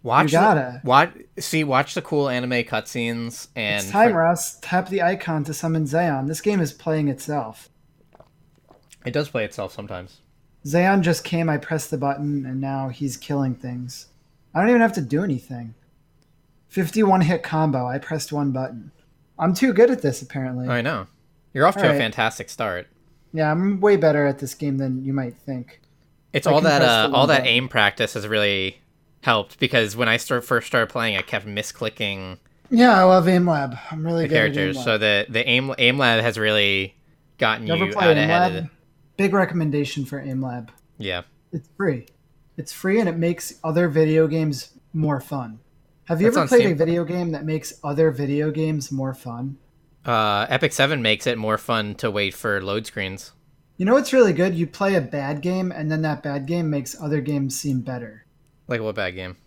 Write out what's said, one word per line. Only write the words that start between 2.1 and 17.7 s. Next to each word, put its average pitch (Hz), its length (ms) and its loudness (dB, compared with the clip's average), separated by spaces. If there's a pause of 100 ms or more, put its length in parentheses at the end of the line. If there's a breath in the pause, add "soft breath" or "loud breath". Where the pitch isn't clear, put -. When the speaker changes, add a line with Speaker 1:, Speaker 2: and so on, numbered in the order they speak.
Speaker 1:
anime 123 360 -2
cutscenes 117 920 -6
and 104 260 -2
Speaker 2:
It's 95 80 -8
time, 220 220 4
Speaker 1:
fr- 175 60 0
Speaker 2:
Russ. 165 420 0
Tap 180 280 -2
the 185 140 -2
icon 170 420 -2
to 151 100 -8
summon 160 300 -2
Zeon. 143 440 -2
This 160 140 -8
game 202 180 0
is 151 120 -2
playing 156 360 -2
itself. 131 640 -8 (1400)
Speaker 1:
It 120 60 -6
does 143 180 -4
play 113 140 -2
itself 101 280 -8
sometimes. 95 480 -14 (460)
Speaker 2:
Zeon 180 360 4
just 165 220 0
came, 165 240 -2
I 151 80 0
pressed 151 340 -6
the 147 80 -4
button, 143 480 -4
and 131 140 -6
now 135 280 -4
he's 127 280 -6
killing 139 380 -2
things. 123 540 -12 (460)
I 160 60 0
don't 214 100 4
even 240 120 6
have 226 120 2
to 185 80 -4
do 143 220 -2
anything. 123 500 -8 (920)
Fifty-one 190 520 2
hit 165 220 2
combo. 143 440 0